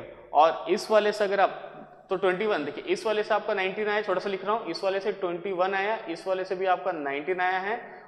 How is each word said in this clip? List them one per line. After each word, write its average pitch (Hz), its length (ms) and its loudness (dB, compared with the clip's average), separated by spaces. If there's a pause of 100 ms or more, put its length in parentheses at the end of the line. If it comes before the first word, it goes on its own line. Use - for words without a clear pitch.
(320)
और 156 380 6
इस 202 200 0
वाले 208 220 6
से 208 120 0
अगर 196 160 2
आप, - 240 2 (460)
तो 190 60 0
ट्वेंटी 185 300 2
वन, 175 180 0
देखिए 143 200 -8
इस 202 220 0
वाले 214 160 2
से 214 120 0
आपका 208 200 0
नाइनटीन 196 340 0
आया, 208 140 2
छोटा 185 180 0
सा 202 100 -4
लिख 190 140 -4
रहा 208 100 2
हूँ, 196 160 -2
इस 160 140 -6
वाले 190 160 0
से 202 140 -2
ट्वेंटी 175 380 -4
वन 185 220 0
आया, 202 240 0 (120)
इस 165 160 -8
वाले 185 180 0
से 185 120 -4
भी 185 100 -2
आपका 185 260 2
नाइनटीन 151 480 -2
आया 185 200 2
है। 208 360 -6 (120)